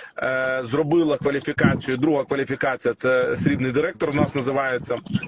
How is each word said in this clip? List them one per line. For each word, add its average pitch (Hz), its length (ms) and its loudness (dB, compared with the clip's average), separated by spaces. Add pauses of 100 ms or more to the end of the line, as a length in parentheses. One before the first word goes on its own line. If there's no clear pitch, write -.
(180)
Е, 131 460 -2
зробила 147 540 2
кваліфікацію, 139 800 0
друга 143 260 2
кваліфікація, 131 680 -2
це 127 420 2
срібний 131 360 0
директор 151 400 0
в 139 40 -4
нас 151 200 2
називається. 131 600 -2 (300)